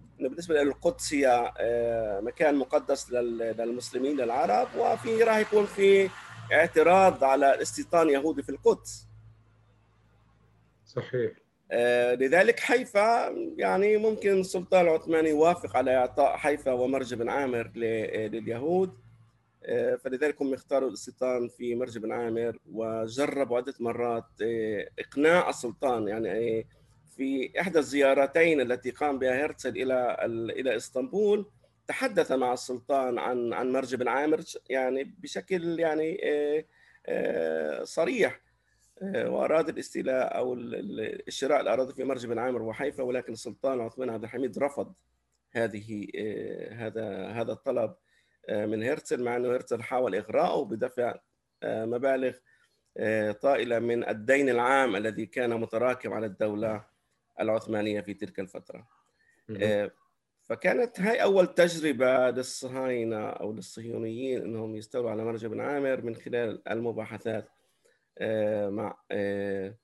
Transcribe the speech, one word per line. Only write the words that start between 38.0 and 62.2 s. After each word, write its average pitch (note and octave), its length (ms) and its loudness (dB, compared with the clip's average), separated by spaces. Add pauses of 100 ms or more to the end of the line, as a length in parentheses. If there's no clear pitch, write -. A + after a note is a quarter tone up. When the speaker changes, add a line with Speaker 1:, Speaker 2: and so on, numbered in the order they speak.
Speaker 1:
آه، A#2+ 280 -4
وأراد C3+ 380 0
الاستيلاء - 720 -4
أو B2 160 -2
ال-، A#2+ 200 -10
ال-، A2 540 -8
الشراء C3+ 320 0
الأراضي B2+ 340 0
في C3 100 -6
مرج B2+ 220 -4
بن A#2 120 -4
عامر A#2+ 240 -2
وحيفا، C3+ 400 -6
ولكن B2 300 -4
السلطان B2 480 -4
عثمان A#2 300 -6
عبد A2 140 -6
الحميد A#2+ 340 -6
رفض C3+ 360 -4 (580)
هذه، G#2+ 540 -4 (120)
آه، G#2 560 -8
هذا، A2 520 -8
هذا A2+ 260 -6
الطلب، A2+ 420 -4 (540)
آه، G#2+ 180 -2
من G#2+ 160 -2
هرتزل، C3 420 -4
مع A#2+ 120 -2
أنه B2 180 0
هرتزل B2 280 -4
حاول B2 320 -2
إغراءه C#3 500 0
بدفع، A2+ 540 -4 (440)
آه، A2+ 220 -4
مبالغ، B2+ 480 0 (640)
آه، A2 360 0
طائلة A#2+ 460 2
من A#2 300 -2
الدين C3 400 2
العام B2 480 4
الذي G#2+ 300 -4
كان A#2+ 340 -2
متراكم A2+ 520 -2
على G#2+ 140 -4
الدولة G#2+ 580 -2 (560)
العثمانية G#2+ 600 -2
في G2+ 140 -8
تلك G2 260 -10
الفترة. - 480 -14 (600)
Speaker 2:
مهم. G2 140 -6
Speaker 1:
آه، G#2 280 2 (520)
فكانت A#3 580 0
هاي A3 220 2
أول G3 320 4
تجربة C3 760 4